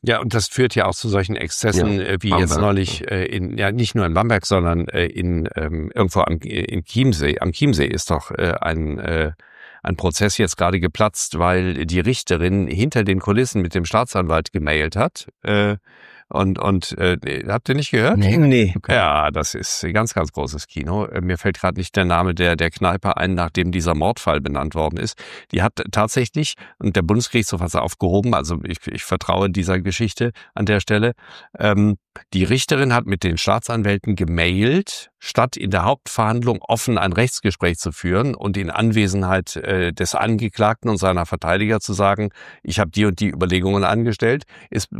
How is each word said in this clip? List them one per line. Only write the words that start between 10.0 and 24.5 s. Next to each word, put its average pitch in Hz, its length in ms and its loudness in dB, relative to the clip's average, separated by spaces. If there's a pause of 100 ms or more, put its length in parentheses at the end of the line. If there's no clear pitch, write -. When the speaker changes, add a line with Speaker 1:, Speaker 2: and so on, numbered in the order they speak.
Speaker 1:
jetzt 98 200 0
gerade 90 220 0
geplatzt, 87 600 -2
weil 90 480 0
die 87 140 0
Richterin 92 680 0
hinter 107 380 0
den 95 160 2
Kulissen 107 420 0
mit 85 120 -4
dem 90 100 0
Staatsanwalt 82 680 0
gemailt 78 440 0
hat, 131 320 -4 (140)
äh, 104 340 2 (520)
und, 95 300 0
und, 95 400 0
äh, 76 480 -2
habt 107 220 -4
ihr 135 80 2
nicht 147 160 -4
gehört? 127 240 2
Speaker 3:
Nee. 101 200 4
Nee. 123 380 6 (140)
Speaker 1:
Ja, 76 420 4
das 76 240 -4
ist - 300 -6
ein 87 80 -4
ganz, 110 200 0
ganz 78 200 -2
großes 76 340 -6
Kino. 85 380 -4
Äh, - 160 -6
mir 90 180 -2
fällt - 220 -2
grad 92 160 -2
nicht 92 180 -8
der 95 100 4
Name 87 300 2
der, 87 220 2
der 82 160 0
Kneipe 92 440 0
ein, 92 180 0
nachdem 87 360 0
dieser 85 240 0
Mordfall 78 460 0
benannt 71 340 -4